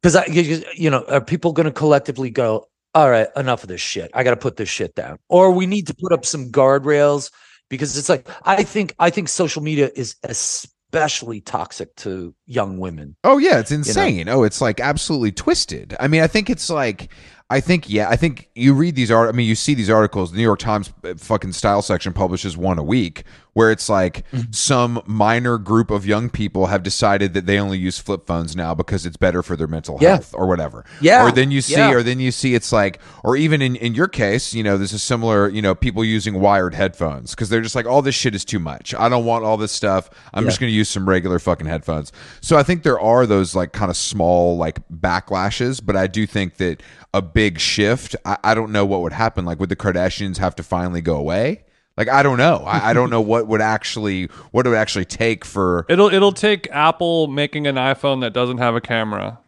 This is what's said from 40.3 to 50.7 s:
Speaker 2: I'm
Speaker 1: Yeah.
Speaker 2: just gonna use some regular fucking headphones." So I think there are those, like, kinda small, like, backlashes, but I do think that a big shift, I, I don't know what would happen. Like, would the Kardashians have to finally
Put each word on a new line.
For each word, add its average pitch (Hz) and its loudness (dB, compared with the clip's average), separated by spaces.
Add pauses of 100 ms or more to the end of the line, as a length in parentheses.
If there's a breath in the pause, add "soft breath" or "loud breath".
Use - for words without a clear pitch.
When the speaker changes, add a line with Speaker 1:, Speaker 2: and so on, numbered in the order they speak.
Speaker 2:
I'm 110 -2
Speaker 1:
Yeah. 123 2
Speaker 2:
just - -2
gonna 123 0
use 107 2
some 95 -2
regular 90 2
fucking 80 -2
headphones." 78 -6 (280 loud breath)
So - 2
I 147 6
think 170 0
there 123 2
are 117 4
those, 98 2
like, 90 -2
kinda 95 -4
small, 87 0
like, 82 -4 (220)
backlashes, 98 -2
but 101 0
I 95 2
do 101 -2
think 98 -6
that 87 -4 (280 loud breath)
a 98 2
big 92 0
shift, 107 0 (100)
I, 101 -4
I 110 4
don't 110 -2
know 104 2
what 98 -2
would 85 -4
happen. 113 -2
Like, 85 -6
would 92 -2
the 98 0
Kardashians 92 -2
have 92 -2
to - -12
finally 87 -4